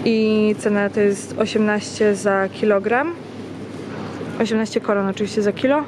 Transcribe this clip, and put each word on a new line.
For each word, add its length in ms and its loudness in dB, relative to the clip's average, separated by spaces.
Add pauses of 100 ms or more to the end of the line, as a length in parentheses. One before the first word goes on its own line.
I 540 4
cena 320 2
to 100 0
jest 380 2
osiemnaście 760 2
za 340 2
kilogram. 640 2 (1300)
Osiemnaście 380 -4
koron 280 -2
oczywiście 340 -4
za 100 0
kilo. 360 0